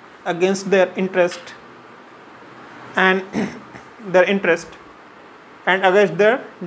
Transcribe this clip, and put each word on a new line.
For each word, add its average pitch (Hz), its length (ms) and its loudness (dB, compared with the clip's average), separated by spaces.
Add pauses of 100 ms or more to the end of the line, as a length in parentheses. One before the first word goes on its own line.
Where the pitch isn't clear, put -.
(260)
against 190 440 -2
their 196 260 4
interest 185 460 -2 (1500)
and 190 280 2 (100)
<clears throat> - 760 -10
their 180 160 4
interest 190 440 0 (960)
and 190 200 0
against 185 320 2
their 214 260 2 (240)